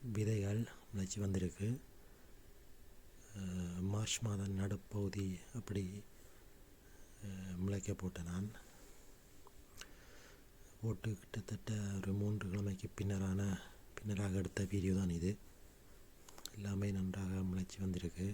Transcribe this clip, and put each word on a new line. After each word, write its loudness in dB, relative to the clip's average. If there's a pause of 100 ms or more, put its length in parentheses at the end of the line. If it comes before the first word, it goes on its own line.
விதைகள் 4 (180)
முளைச்சி -2
வந்திருக்கு. 4 (1500)
அஹ், 0
மார்ச் 2
மாதம் 2
நடுப்பகுதி 2 (140)
அப்படி, 0 (1200)
அஹ், -4
முளைக்க 2
போட்ட -2
நான் 0 (2250)
போட்டு 2
கிட்டத்தட்ட -2 (140)
ஒரு 4
மூன்று 4
கிழமைக்கு 2
பின்னரான, 4 (520)
பின்னராக 2
எடுத்த 2
வீடியோ 4
தான் 6
இது. 2 (1160)
எல்லாமே 2
நன்றாக 0
முளைச்சி 0
வந்திருக்கு. 0